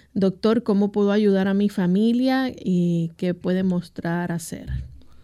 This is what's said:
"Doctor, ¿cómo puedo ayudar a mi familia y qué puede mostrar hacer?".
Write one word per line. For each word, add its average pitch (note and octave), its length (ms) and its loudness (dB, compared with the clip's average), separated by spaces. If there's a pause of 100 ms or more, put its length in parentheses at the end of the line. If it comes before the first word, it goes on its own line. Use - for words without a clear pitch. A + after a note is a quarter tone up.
(140)
"Doctor, G#3 480 2
¿cómo G3+ 300 2
puedo G3+ 180 2
ayudar G3+ 380 2
a G3 60 0
mi G3+ 160 2
familia A#3+ 840 2
y F3 640 0
qué F3+ 160 -2
puede F3+ 300 -2
mostrar F3 680 -4
hacer?". - 380 -10 (560)